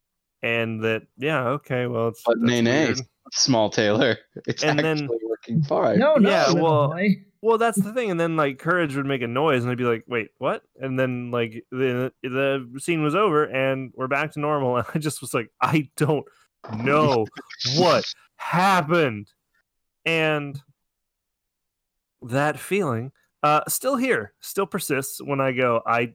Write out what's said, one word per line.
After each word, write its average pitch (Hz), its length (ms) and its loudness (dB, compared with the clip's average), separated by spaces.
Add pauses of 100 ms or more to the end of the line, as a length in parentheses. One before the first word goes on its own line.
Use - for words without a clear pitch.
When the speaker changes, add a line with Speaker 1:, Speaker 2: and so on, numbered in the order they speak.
(420)
Speaker 1:
And 113 420 -2
that, 110 180 0 (140)
yeah, 131 320 -2
okay, 127 380 -4
well, 117 220 -2
it's, - 160 -8
Speaker 2:
But 117 160 2
Speaker 1:
that's 117 80 2
Speaker 2:
nay, 120 140 2
nay, 131 240 4
Speaker 1:
weird. 127 140 -2 (320)
Speaker 2:
small 110 380 2
Taylor. 110 480 2 (140)
<laughs> - 140 -16
It's - 160 -6
Speaker 1:
And 147 160 2
then 151 260 2
Speaker 2:
actually 117 140 -4 (100)
working 117 340 -2
fine. 156 360 2
Speaker 3:
No, 294 160 6
no, 202 160 6
Speaker 1:
Yeah, 170 160 4
Speaker 3:
little 170 160 2
Speaker 1:
well, 151 280 4
Speaker 3:
boy. 180 180 0 (340)
Speaker 1:
well, 226 160 4
that's 226 220 2
the 202 120 -2
thing. 233 200 -2
And 170 80 0
then, 165 160 0
like, 143 240 0
Courage 165 340 0
would 139 120 -4
make 135 160 -2
a 120 40 -2
noise, 127 380 0
and 123 80 -2
I'd 120 60 -4
be 123 60 -2
like, 117 220 0
"Wait, 117 220 -4 (100)
what?" 143 240 -4 (180)
And 131 180 -6
then, 123 340 -2
like, 117 400 -4
the, 127 400 -2 (100)
the 135 560 -4
scene 160 240 -2
was 151 140 0
over, 165 280 2
and 131 520 -2
we're 131 100 -6
back 143 260 -2
to 151 80 -8
normal. 139 360 0
<laughs> - 20 0
And 117 160 -2
I 165 40 -2
just 151 220 -6
was 131 140 -8
like, 117 160 -2 (100)
"I 139 360 0
don't 147 280 0 (520)
know 131 500 2 (260)
Speaker 2:
<laughs> 131 240 -6
Speaker 1:
what 135 280 4 (320)
happened." 160 960 0 (760)
And 151 540 -2 (1600)
that 139 360 -2
feeling, 135 540 -4 (300)
uh, 151 260 4
still 269 280 -2
here, 214 440 -2
still - 260 -4
persists 135 560 -4
when 139 180 -2
I 135 120 2
go, 123 340 2
"I 117 280 0